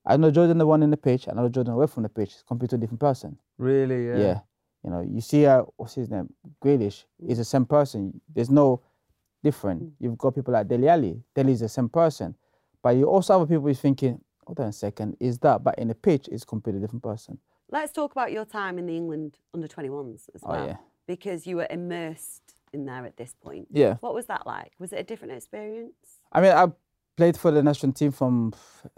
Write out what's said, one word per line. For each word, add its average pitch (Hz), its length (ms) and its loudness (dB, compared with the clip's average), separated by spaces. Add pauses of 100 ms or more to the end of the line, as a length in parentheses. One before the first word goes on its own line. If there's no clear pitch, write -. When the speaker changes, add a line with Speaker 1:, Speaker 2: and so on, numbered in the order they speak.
Speaker 1:
I 131 120 4
know 160 140 6
Jordan, 165 260 6
the 160 80 4
one 156 160 6
in 151 80 4
the 151 80 2
pitch. 131 300 0
I - 60 -6
know 123 160 0
Jordan 120 240 -2
away 135 140 2
from - 160 -4
the 104 60 -4
pitch. 104 220 -4
It's - 120 -20
completely 123 360 -4
different 110 220 -6
person. 127 360 -2 (200)
Speaker 2:
Really? 131 500 0
Yeah. 120 100 -2
Speaker 1:
Yeah. 101 220 2 (440)
You - 60 -8
know, 87 120 -6
you 101 200 -6
see, 147 240 4
uh, 131 180 6 (120)
what's - 200 -12
his 120 140 -6
name? 98 240 -8 (300)
Grealish. 127 400 0 (180)
Speaker 3:
Mm. 87 60 -14
Speaker 1:
He's 117 120 -2
the 117 60 -2
same 131 200 0
person. 135 560 -2 (120)
There's 127 160 -2
no 139 320 4 (640)
different. 101 400 -2
Speaker 3:
Mm. 160 160 -16
Speaker 1:
You've 120 180 -6
got 131 180 -2
people 127 180 -4
like 107 160 0
Dele 123 180 2
Alli. 120 340 2 (140)
Dele 135 160 2
is 117 80 2
the 113 100 -4
same 123 200 -2
person. 156 460 0 (460)
But 123 140 4
you 135 140 4
also 190 300 4
have 156 100 0
people 151 180 0
you're 139 80 2
thinking, 135 460 0 (240)
"Hold 170 160 -14
on 113 60 -4
a 104 40 -6
second, 104 480 -8
is 120 200 -4
that?" 131 260 4
But - 120 0
in 117 120 -4
the 110 60 -4
pitch, - 360 0
it's 113 140 -10
completely 107 340 -6
different 113 240 -8
person. 113 360 -12 (300)
Speaker 3:
Let's 302 220 -6
talk 294 220 -6
about 247 180 -4
your 220 140 -8
time 190 340 -8
in 175 60 -8
the 165 100 -6
England 156 440 -8 (140)
under 165 140 -10
twenty-ones 135 640 -12
as - 120 -20
Speaker 1:
Oh, - 60 -10
Speaker 3:
well, 73 160 -6
Speaker 1:
yeah. 78 100 -10 (280)
Speaker 3:
because 175 400 -10
you 175 120 -6
were 170 120 -4
immersed 170 840 -10 (180)
in 143 140 -8
there 127 200 -12
at - 120 -18
this 120 160 -16
point. - 380 -18
Speaker 1:
Yeah. 143 280 4
Speaker 3:
What 240 140 -8
was 233 140 -8
that - 200 -8
like? - 320 -12
Was 185 140 -16
it 180 60 -8
a - 40 -6
different 220 300 -14
experience? 220 640 -14 (360)
Speaker 1:
I 160 100 2
mean, 190 100 8
I 175 160 6 (480)
played 170 220 4
for 170 140 2
the 147 120 4
national 143 300 2
team 147 180 0
from 120 420 0
f-, - 340 -20 (100)